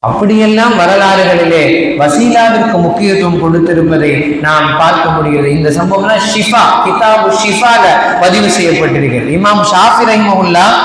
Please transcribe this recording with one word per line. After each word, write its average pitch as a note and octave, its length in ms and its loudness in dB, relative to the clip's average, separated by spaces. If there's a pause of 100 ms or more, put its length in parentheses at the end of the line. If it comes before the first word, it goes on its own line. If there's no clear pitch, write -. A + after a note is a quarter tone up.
அப்படியெல்லாம் G#3+ 720 0
வரலாறுகளிலே F3+ 1300 0
வசீலாவிற்கு A3 720 0
முக்கியத்துவம் F3+ 680 0
கொடுத்திருப்பதை D#3+ 1000 0
நாம் D3+ 380 -2
பார்க்க E3 320 0
முடிகிறது. D3 400 -2
இந்த D3+ 200 0
சம்பவம்னா G3 500 -2 (160)
ஷிஃபா, G#3+ 240 0 (240)
கிதாபு A3 480 0
ஷிஃபால A3 540 0 (340)
பதிவு F#3 260 0
செய்யப்பட்டிருக்கிறது. C#3 920 -2
இமாம் G#3 240 0
ஷாஃபி G#3+ 440 2
ரஹிமஹுல்லா F#3+ 560 0 (220)